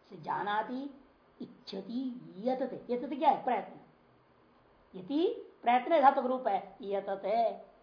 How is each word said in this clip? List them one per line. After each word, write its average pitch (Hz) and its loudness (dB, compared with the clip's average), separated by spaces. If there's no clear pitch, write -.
से 170 -16
जानाति 220 -2
इच्छति 233 -8
यतते, 254 -2
यतते 247 -2
क्या 285 6
है? - 2
प्रयत्न। 226 -2
यति 269 0
प्रयत्न 247 4
धातुक 269 6
रूप 254 0
है, 196 -2
यतते। 196 0